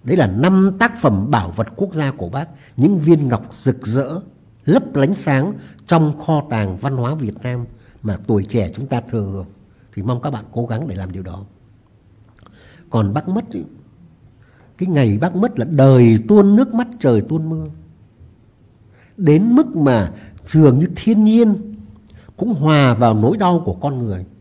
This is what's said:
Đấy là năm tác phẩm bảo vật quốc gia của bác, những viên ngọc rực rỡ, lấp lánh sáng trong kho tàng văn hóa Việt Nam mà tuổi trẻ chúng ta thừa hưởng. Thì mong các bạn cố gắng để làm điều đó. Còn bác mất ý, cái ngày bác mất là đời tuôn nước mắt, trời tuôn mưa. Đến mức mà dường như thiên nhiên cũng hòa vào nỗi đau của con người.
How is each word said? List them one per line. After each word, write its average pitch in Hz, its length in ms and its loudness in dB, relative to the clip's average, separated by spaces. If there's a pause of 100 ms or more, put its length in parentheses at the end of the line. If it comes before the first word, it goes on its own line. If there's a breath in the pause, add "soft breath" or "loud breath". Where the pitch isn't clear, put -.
Đấy 180 140 0
là 135 100 2
năm 190 520 2
tác 233 220 -2
phẩm 110 300 0
bảo 92 240 -2
vật 110 200 -4
quốc 190 180 -6
gia 143 180 -4
của 90 180 -10
bác, 147 180 -8 (300 loud breath)
những 170 220 2
viên 147 280 4
ngọc 110 260 -2
rực - 340 -4
rỡ, 135 320 -4 (460)
lấp 185 300 0
lánh 135 180 2
sáng 147 400 -2 (340 loud breath)
trong 156 320 2
kho 151 300 -2
tàng 101 280 -4
văn 135 200 -6
hóa 120 180 -4
Việt 107 280 -8
Nam 123 220 -8 (380 soft breath)
mà 104 140 -6 (100)
tuổi 101 180 0
trẻ 107 280 -4
chúng 135 140 -10
ta 120 140 -4
thừa 117 200 -6 (100)
hưởng. 95 140 -10 (500 soft breath)
Thì 104 60 -10
mong 120 200 -4
các 147 100 -6
bạn 113 200 -10
cố 120 140 -6
gắng 120 220 -6
để 92 80 -10
làm 92 160 -10
điều 95 120 -12
đó. 92 220 -14 (1400 soft breath)
Còn 104 240 -2
bác 151 160 -6
mất 226 220 -6
ý, 87 100 -10 (1160 soft breath)
cái 185 120 -4
ngày 123 280 2
bác 165 180 -2
mất 202 240 -2
là 113 60 -2
đời 131 640 6
tuôn 202 280 6
nước 262 180 2
mắt, 240 140 -2 (120)
trời 208 220 2
tuôn 160 280 -4
mưa. 160 160 -8 (1500 soft breath)
Đến 190 380 4
mức 277 200 2
mà 123 360 2 (340 loud breath)
dường 151 340 6
như 175 160 2
thiên 214 280 2
nhiên 220 520 2 (600 soft breath)
cũng 220 160 -4
hòa 143 400 2
vào 113 200 2
nỗi 120 240 2
đau 180 280 2
của 90 80 -4
con 139 260 -6
người. 95 260 -6 (160)